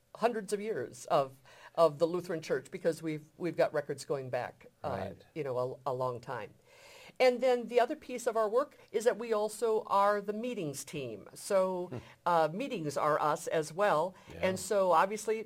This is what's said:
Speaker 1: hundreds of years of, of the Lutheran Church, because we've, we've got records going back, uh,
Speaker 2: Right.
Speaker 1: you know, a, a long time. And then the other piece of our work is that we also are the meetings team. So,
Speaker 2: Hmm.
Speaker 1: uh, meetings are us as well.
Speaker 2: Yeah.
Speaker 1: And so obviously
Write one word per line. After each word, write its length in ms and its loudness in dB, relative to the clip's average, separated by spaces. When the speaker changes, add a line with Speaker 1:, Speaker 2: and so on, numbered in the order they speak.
Speaker 1:
hundreds 360 0
of 80 0
years 500 -6
of, 220 4
of 240 6
the 80 4
Lutheran 340 -4
Church, 300 -4
because 320 -2
we've, 200 -6
we've 200 -4
got 180 4
records 300 -4
going 260 -4
back, 360 -6
uh, 60 -6
Speaker 2:
Right. 260 -8
Speaker 1:
you 100 -6
know, 420 -2
a, 40 0
a 20 0
long 280 -2
time. 300 -10
And 220 6
then 260 2
the 120 4
other 160 2
piece 300 -10
of 100 0
our 120 2
work 300 0
is 120 -2
that 140 4
we 160 -6
also 540 0
are 340 4
the 100 -6
meetings 520 -6
team. 500 -10
So, 560 0
Speaker 2:
Hmm. 60 -8
Speaker 1:
uh, 260 4
meetings 440 -4
are 240 2
us 260 0
as 280 -2
well. 400 2
Speaker 2:
Yeah. 60 -14
Speaker 1:
And 100 -2
so 340 2
obviously 540 2